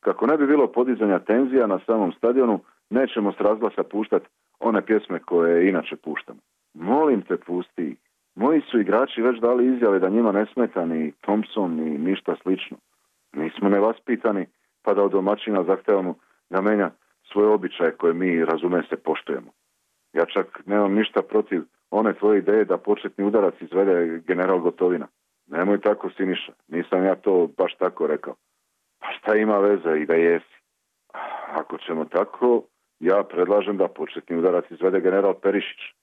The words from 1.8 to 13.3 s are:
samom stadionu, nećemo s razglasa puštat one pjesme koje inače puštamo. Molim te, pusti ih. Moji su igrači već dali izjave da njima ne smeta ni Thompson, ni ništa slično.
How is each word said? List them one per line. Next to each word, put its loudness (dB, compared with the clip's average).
samom 0
stadionu, 2
nećemo 0
s -10
razglasa 0
puštat -2
one 0
pjesme -2
koje 2
inače -4
puštamo. -12
Molim 0
te, -6
pusti -8
ih. -8
Moji 0
su 0
igrači 0
već 0
dali 2
izjave 2
da 0
njima 2
ne 0
smeta -2
ni -4
Thompson, -4
ni -4
ništa -4
slično. -4